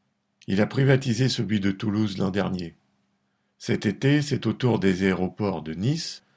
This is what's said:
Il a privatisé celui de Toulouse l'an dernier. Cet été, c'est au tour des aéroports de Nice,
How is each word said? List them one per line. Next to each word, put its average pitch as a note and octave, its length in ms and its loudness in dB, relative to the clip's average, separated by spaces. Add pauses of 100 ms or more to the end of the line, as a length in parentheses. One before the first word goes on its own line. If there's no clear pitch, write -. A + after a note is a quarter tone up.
(480)
Il G2+ 140 2
a G#2 60 2
privatisé C3 640 2
celui G#2 300 -2
de G2 120 0
Toulouse G#2 460 -2
l'an F#2+ 140 -2
dernier. F2+ 440 -4 (840)
Cet - 280 -2
été, C3+ 360 2
c'est C#3 240 -2
au A2 80 0
tour A2+ 260 2
des F#2 240 2
aéroports F#2 580 0
de D#2 120 -8
Nice, C3+ 500 -4 (140)